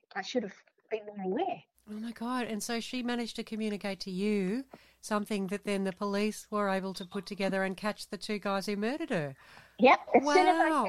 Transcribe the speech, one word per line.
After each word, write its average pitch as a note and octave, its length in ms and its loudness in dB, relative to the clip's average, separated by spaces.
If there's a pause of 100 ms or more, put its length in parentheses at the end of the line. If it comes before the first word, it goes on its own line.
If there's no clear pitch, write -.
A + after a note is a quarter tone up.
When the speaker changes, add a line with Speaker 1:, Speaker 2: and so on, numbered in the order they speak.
(160)
Speaker 1:
I G3 60 -8
should A3+ 220 -4
have F#3+ 100 -10 (360)
been A3 180 -4
more G#3 180 -8
aware. G#3 380 -2 (260)
Speaker 2:
Oh, G#3 60 -12
my A3 160 -8
God. A#3+ 360 -4
And G#3+ 160 -6
so A#3 160 -4
she B3 240 -6
managed A#3+ 340 -4
to A3+ 60 -6
communicate G#3 580 -4
to G3 100 -8
you G3+ 520 0 (380)
something G#3 460 -2
that G3 180 -6
then G3 180 0
the F#3+ 100 -2
police G3+ 560 -2
were G#3 200 0
able F#3+ 240 -2
to F#3+ 120 -10
put F#3+ 200 -8
together F#3+ 380 0
and F#3+ 140 -2
catch G#3 320 -6
the G3+ 80 -10
two G#3 220 -6
guys G3 260 -2
who G#3 120 -2
murdered C#4 320 -2
her. D3 260 -2 (440)
Speaker 1:
Yep. A#3+ 200 10 (160)
As - 80 6
soon E4 240 6
as F4+ 100 8
I E4 120 6
Speaker 2:
Wow. D4 200 4